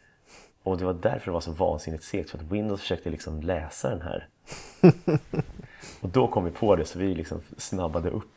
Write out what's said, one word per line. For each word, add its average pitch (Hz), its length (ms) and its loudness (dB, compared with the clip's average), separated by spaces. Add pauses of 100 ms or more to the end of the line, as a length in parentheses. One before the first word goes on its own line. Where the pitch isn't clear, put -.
(640)
Och 92 160 0
det 92 60 -2
var 92 100 2
därför - 320 0
det 95 60 -2
var 85 80 0
så 82 120 -6
vansinnigt 80 520 -2
segt, 90 260 -6
för - 80 -10
att 80 60 -10
Windows 101 360 -2
försökte 87 300 -4
liksom 78 320 -6
läsa 80 480 -4
den 85 120 -4
här. - 260 -8 (520)
<laughs> 165 400 8 (840)
Och 95 60 -4
då 120 200 6
kom 98 160 2
vi 85 60 0
på 101 260 6
det, 80 80 2
så - 140 -8
vi 95 160 2
liksom 82 260 -6 (160)
snabbade 85 540 -2
upp - 260 -4